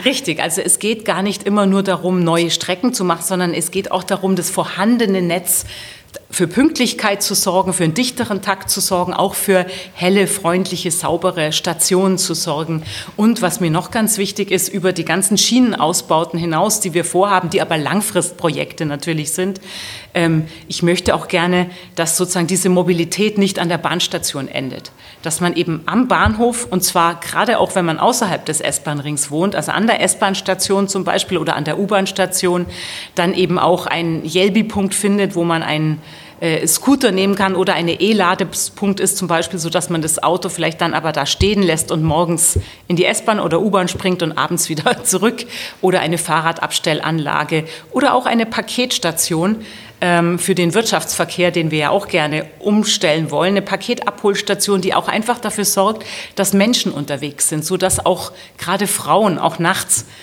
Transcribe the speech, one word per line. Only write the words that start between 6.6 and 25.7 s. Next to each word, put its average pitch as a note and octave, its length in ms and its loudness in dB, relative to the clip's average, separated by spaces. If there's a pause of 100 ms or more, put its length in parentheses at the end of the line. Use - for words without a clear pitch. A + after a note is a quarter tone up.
zu G#3 120 -2
sorgen, F#3 380 2
für E3+ 120 0
einen D#3+ 100 2
dichteren B3 460 -2
Takt G3 300 -4
zu G3 100 -2
sorgen, F3+ 320 0
auch F#3+ 220 0
für F#3 320 2 (280)
helle, F#3+ 320 4
freundliche, F3+ 640 -2
saubere E3 600 0
Stationen F#3 680 2
zu F3+ 160 -2
sorgen. D#3 480 -2 (340)
Und A3+ 260 4
was F3 180 0
mir E3+ 100 2
noch E3 200 0
ganz A3 280 0
wichtig G3+ 320 -2
ist, - 180 0
über F#3 240 0
die F3 120 -4
ganzen F#3 340 2
Schienenausbauten F3 1000 2
hinaus, E3+ 420 0
die E3 140 -4
wir E3+ 100 2
vorhaben, F3+ 460 2
die F#3+ 100 2
aber D#3+ 180 0
Langfristprojekte D#3 1080 -2
natürlich D3 460 -4
sind, F#3 280 -2 (520)
ähm, E3 340 2 (200)
ich - 160 -6
möchte F3 320 2
auch D#3 140 -4
gerne, F3 380 2 (280)
dass E3 220 0
sozusagen F3+ 300 0
diese F#3 220 0
Mobilität F3+ 680 2
nicht G3 200 2
an F3 100 -2
der E3+ 100 0
Bahnstation D#3+ 680 -4
endet. - 420 -8 (320)
Dass D#3 180 -6
man F3 140 2
eben E3 320 -2